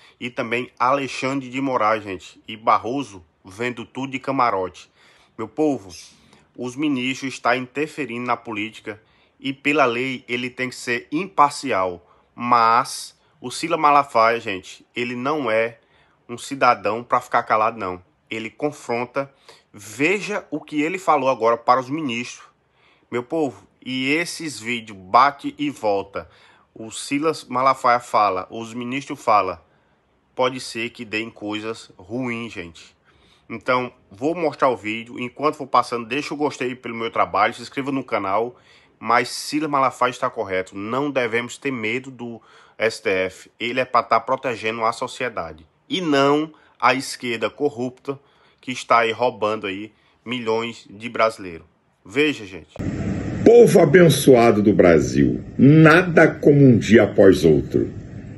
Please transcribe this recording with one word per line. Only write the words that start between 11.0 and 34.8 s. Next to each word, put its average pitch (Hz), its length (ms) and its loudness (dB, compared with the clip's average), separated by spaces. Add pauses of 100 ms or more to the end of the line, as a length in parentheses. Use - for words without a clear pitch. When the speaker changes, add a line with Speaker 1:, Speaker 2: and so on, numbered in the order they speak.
Speaker 1:
imparcial, 135 920 -2 (300)
mas 120 840 0 (220)
o 123 80 -10
Silas 160 300 -4
Malafaia, 139 580 2
gente, 98 460 -12 (100)
ele 120 220 -6
não 135 340 -4
é 113 280 -2 (500)
um 120 80 -10
cidadão 120 680 0
pra 123 200 -2
ficar 120 200 -2
calado, 113 360 0
não. 92 240 -8 (280)
Ele 110 200 -10
confronta. 135 800 -6 (420)
Veja 160 800 -4
o 151 100 -8
que 151 220 -4
ele 185 160 -4
falou 143 320 2
agora 117 260 2
para 123 240 2
os 123 80 -10
ministros. 131 540 -8 (680)
Meu 160 120 -4
povo, 151 440 -4 (160)
e 131 300 -4
esses 160 480 -6
vídeos 110 400 -8
bate 123 580 2
e 147 120 -4
volta. 98 580 -4 (460)
O 110 160 -16
Silas 151 580 -4
Malafaia 127 500 2
fala, 98 520 0
os 113 240 -10
ministros 131 440 -8
falam. 95 400 0 (760)
Pode 127 240 -2
ser 117 300 -8
que 120 160 -14
deem 110 240 -6
coisas 107 640 -10
ruins, 117 560 -8
gente. 85 420 -16 (540)
Então, 127 420 -2 (220)
vou 135 220 -4
mostrar 151 340 0
o 120 80 0
vídeo. 110 420 -10